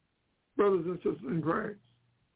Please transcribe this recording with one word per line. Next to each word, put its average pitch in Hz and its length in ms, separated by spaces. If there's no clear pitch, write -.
Brothers 196 300
and 180 100
sisters - 320
in 165 140
Christ, 208 360